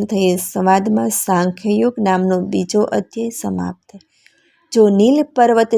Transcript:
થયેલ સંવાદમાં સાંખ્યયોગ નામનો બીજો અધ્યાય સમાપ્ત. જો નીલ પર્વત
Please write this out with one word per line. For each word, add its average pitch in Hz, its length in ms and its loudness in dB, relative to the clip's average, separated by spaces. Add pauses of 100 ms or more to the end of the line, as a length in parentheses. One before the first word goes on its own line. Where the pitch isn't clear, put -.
થયેલ 190 360 0
સંવાદમાં 208 760 0
સાંખ્યયોગ 208 840 -2
નામનો 185 380 0 (100)
બીજો 196 340 -2 (100)
અધ્યાય 226 480 -6
સમાપ્ત. 180 500 -8 (800)
જો 220 180 4
નીલ 214 280 4 (140)
પર્વત 240 460 2